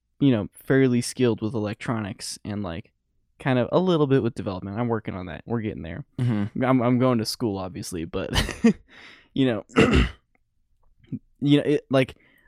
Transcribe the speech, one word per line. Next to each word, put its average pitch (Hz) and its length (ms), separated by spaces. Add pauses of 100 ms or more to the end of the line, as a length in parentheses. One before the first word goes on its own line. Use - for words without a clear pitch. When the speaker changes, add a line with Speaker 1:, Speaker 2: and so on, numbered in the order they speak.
(200)
Speaker 1:
you 139 100
know, 107 220
fairly 131 480
skilled 120 400
with 110 140
electronics 107 880
and, 104 180
like, 85 300 (460)
kind 127 200
of 120 140
a 156 60
little 170 280
bit 131 160
with 117 120
development. 98 440
I'm 120 100
working 110 260
on 90 120
that. 76 200
We're 117 160
getting 101 200
there. 85 220 (140)
Speaker 2:
Mm-hmm. 117 440
Speaker 1:
I'm, 127 200
I'm 123 160
going 127 200
to 104 60
school, 104 320
obviously, 92 480
but, 92 260 (320)
<laughs> - 720
you 135 120
know, 113 180 (120)
<clears throat> 220 300 (1300)
you 143 180
know, - 60
it, 147 260
like, 135 260 (320)